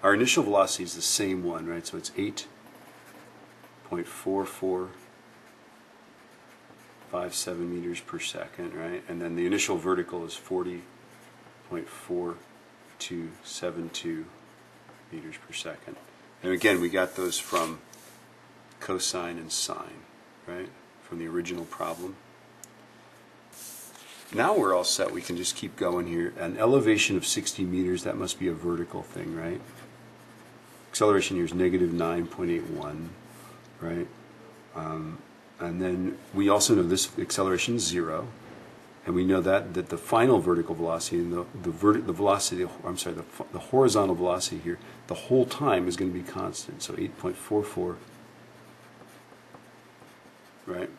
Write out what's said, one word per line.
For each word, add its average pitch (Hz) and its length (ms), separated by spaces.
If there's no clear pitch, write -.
Our 98 100
initial 123 300
velocity 98 420
is 82 100
the 85 60
same 92 420
one, 82 240
right? 85 200
So - 100
it's - 220
eight 104 280
point 87 180
four 98 380
four 92 460
five 90 240
seven 87 400
meters 87 260
per - 180
second, 82 560
right? 85 340
And 87 140
then 85 140
the 87 100
initial 95 320
vertical 87 480
is 80 80
forty 90 480
point 85 180
four 87 480
two 82 320
seven 85 460
two 80 380
meters 80 260
per - 60
second. - 420
And 92 100
again, 92 300
we 85 80
got 90 260
those 90 220
from 80 420
cosine 87 580
and 80 120
sine, - 540
right? 90 220
From 85 180
the 82 60
original 85 380
problem. 85 520
Now 170 240
we're 98 160
all 90 80
set. - 300
We 87 100
can 87 140
just 90 180
keep - 220
going 87 320
here. 85 280
An 90 220
elevation 110 580
of 87 80
sixty - 380
meters, 90 400
that 90 140
must 92 240
be 92 80
a 82 40
vertical 85 520
thing, 82 320
right? 82 240
Acceleration 98 460
here 87 80
is 80 100
negative 90 380
nine 85 340
point 87 240
eight 85 140
one, 78 460
right? 85 280
Um, 80 440
and 85 200
then 92 380
we 101 140
also 104 260
know 95 80
this 87 340
acceleration 95 600
is 98 100
zero, 82 400
and 87 80
we 90 100
know 92 180
that, 95 320
that 90 160
the 87 60
final 117 440
vertical 85 340
velocity 82 460
and 85 120
the, 87 140
the 85 80
verti-, 101 340
the 92 80
velocity, 98 540
I'm 90 140
sorry, 87 160
the, 80 100
the - 80
horizontal 107 560
velocity 90 420
here, 85 220
the 87 80
whole 127 320
time 113 400
is 87 100
gonna 95 140
be 90 120
constant. - 600
So - 160
eight 95 180
point 92 200
four 104 260
four, 90 340
right? 92 320